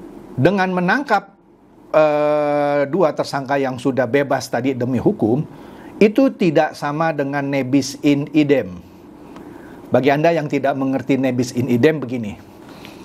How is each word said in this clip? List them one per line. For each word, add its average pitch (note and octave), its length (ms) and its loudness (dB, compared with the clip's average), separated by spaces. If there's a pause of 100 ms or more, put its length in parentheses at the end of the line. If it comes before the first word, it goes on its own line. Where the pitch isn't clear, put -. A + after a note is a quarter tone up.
(400)
dengan F#3 320 2
menangkap, G3 640 0 (560)
eh, D3 960 2
dua D3+ 240 0
tersangka C#3+ 480 -4
yang C3 160 -2
sudah B2+ 320 0
bebas C3+ 400 0
tadi B2+ 240 -2
demi B2 240 -2
hukum, A2+ 480 0 (560)
itu A3+ 320 4
tidak D#3 480 0
sama D#3 320 -2
dengan C#3+ 320 -4
nebis C3+ 640 -2
in C#3+ 240 4
idem. B2+ 480 2 (1120)
Bagi B2+ 160 2
Anda D3+ 240 4
yang D3+ 160 -2
tidak C3+ 320 -2
mengerti C3+ 400 0
nebis B2+ 400 0
in A#2 80 0
idem C#3+ 320 4
begini, A#2+ 400 -8 (640)